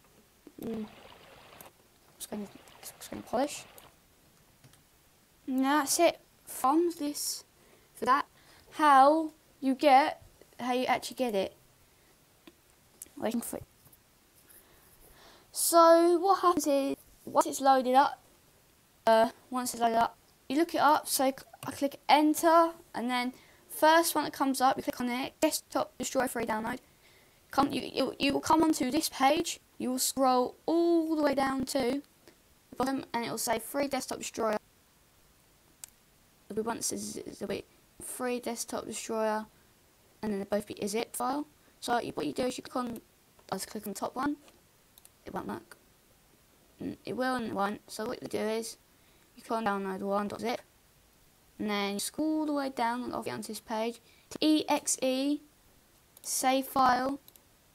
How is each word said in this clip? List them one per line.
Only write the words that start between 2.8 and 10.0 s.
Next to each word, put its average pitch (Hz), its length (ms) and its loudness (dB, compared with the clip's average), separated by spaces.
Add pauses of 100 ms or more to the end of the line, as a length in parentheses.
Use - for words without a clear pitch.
just - 280 -18
gonna - 120 -10
polish. 262 420 -4 (1800)
And 262 160 0
that's 285 360 2
it 339 200 4 (260)
from 330 540 0
this, - 460 -6 (480)
for - 120 -8
that. 262 200 2 (460)
How 302 600 6 (300)
you 262 140 0
get, 285 460 6 (380)